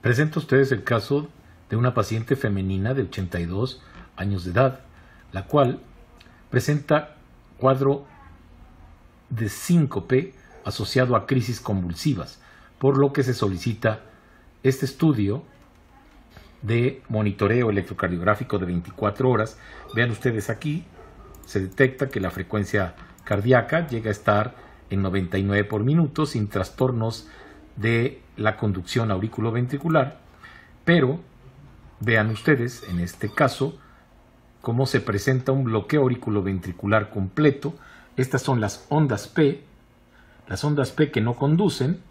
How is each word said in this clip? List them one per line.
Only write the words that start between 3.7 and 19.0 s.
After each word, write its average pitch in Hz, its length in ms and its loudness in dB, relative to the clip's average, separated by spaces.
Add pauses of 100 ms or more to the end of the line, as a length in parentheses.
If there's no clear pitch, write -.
años 98 280 -4
de 90 80 -6
edad, 127 280 2 (500)
la 95 160 -8
cual 139 340 2 (680)
presenta 147 680 0 (420)
cuadro 135 480 2 (1200)
de 110 220 -4
síncope 143 840 2 (300)
asociado 123 520 0
a 104 100 0
crisis 120 340 -2
convulsivas, 92 800 -4 (380)
por 135 180 4
lo 139 160 4
que 143 100 0
se 123 120 0
solicita 107 680 -2 (600)
este 131 240 0
estudio 127 580 0 (1160)
de 120 460 0
monitoreo 107 600 2
electrocardiográfico 98 920 -2
de 92 80 -4
veinticuatro 101 640 -2